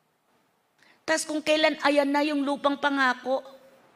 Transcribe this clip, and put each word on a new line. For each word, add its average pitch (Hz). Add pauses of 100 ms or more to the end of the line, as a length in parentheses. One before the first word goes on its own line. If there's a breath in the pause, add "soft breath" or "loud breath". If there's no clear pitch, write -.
(1080 soft breath)
Tas 311
kung 311
kailan 311
ayan 285
na 294
yung 285
lupang 277
pangako, 269 (560)